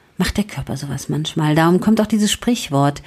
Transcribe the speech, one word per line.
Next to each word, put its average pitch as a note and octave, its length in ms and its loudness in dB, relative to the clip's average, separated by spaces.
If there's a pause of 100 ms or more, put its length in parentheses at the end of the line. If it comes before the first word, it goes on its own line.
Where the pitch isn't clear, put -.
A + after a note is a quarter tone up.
(180)
macht - 180 -2
der G3+ 80 2
Körper C3+ 320 -8
sowas C#3 320 -8
manchmal. D3+ 460 0
Darum E3+ 260 4
kommt A3 200 4
auch G#3+ 60 0
dieses G#3+ 260 0
Sprichwort, C#3+ 760 0